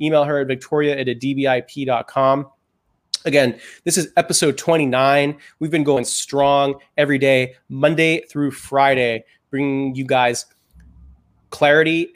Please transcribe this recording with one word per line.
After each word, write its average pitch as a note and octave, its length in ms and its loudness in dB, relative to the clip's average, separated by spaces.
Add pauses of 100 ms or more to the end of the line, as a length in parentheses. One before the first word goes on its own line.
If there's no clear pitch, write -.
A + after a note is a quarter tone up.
email D3+ 220 2
her C#3+ 160 -2
at C3+ 60 -4
victoria C#3+ 520 -2
at C3 80 -4
adibip C3 800 -4
dot A#2+ 240 -2
com. C3+ 380 0 (800)
Again, C3+ 320 2 (280)
this E3+ 120 -2
is E3 200 -4
episode E3+ 400 0
twenty-nine. C#3+ 800 2 (220)
We've D#3 120 -6
been D#3 140 0
going C3+ 180 2
strong C#3 720 0 (220)
every C#3+ 200 2
day, C3 380 2 (140)
Monday D#3+ 560 0
through C#3+ 260 -6
Friday, C3 720 0 (260)
bringing C#3 460 -4
you C3+ 80 -6
guys B2+ 420 0 (1040)
clarity D#3+ 680 2